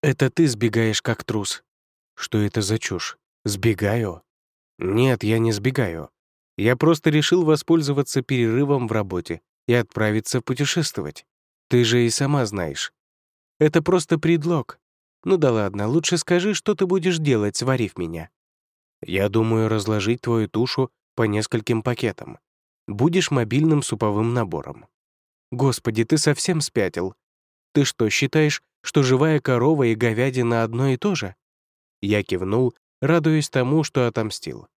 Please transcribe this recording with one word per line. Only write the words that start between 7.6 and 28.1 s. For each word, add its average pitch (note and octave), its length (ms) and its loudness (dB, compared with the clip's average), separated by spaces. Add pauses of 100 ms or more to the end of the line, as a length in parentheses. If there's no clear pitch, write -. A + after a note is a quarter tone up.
перерывом B2+ 680 0
в G#2+ 40 -6
работе F#2 500 -4 (260)
и A#2 60 4
отправиться A2 680 0
путешествовать. C3 840 -4 (440)
Ты B2 140 4
же A#2+ 220 4
и A#2 40 2
сама C#3 360 0
знаешь". F#2 480 -6 (680)
"Это D#3 220 4
просто E3+ 380 0
предлог. D#3+ 600 0 (440)
Ну F#3 140 2
да C#3+ 140 4
ладно, G#2 360 0
лучше D#3+ 300 0
скажи, F3+ 360 0
что G#3 220 -2
ты G3 100 0
будешь F3+ 320 0
делать, A#2 380 0
сварив B2 420 -2
меня". E2 320 -8 (720)
"Я G2 280 -2
думаю A2 380 2
разложить G#2+ 540 -2
твою A2+ 260 0
тушу B2+ 440 -2 (240)
по A#2 80 0
нескольким A2 580 -2
пакетам. A#2 560 -6 (500)
Будешь E3 440 0
мобильным C#3+ 500 2
суповым A2 540 -2
набором". E2+ 500 -6 (680)
"Господи, A#2+ 540 -2
ты D#3+ 120 0
совсем D#3 440 0
спятил? F#2+ 540 -2 (580)
Ты C#3+ 100 4
что, A2+ 260 -2
считаешь, D3+ 520 0 (260)